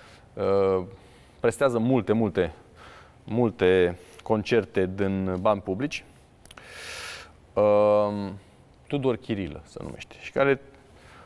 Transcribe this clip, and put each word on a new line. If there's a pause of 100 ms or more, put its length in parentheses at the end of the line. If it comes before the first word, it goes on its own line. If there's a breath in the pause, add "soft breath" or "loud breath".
(340 loud breath)
uh, (560 loud breath)
prestează
multe,
multe, (720 loud breath)
multe (240 loud breath)
concerte
din
bani
publici, (1500 loud breath)
uh, (560 soft breath)
Tudor
Chirilă
se
numește,
și
care, (640 loud breath)